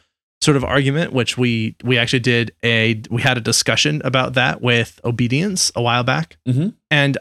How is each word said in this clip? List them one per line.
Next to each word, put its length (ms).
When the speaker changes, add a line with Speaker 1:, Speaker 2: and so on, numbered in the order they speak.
Speaker 1:
sort 140
of 80
argument, 480
which 240
we, 480
we 140
actually 220
did 340
a, 360
we 100
had 160
a 60
discussion 640
about 300
that 280
with 420
obedience 720
a 60
while 200
back. 360
Speaker 2:
Mm-hmm. 220
Speaker 1:
And 300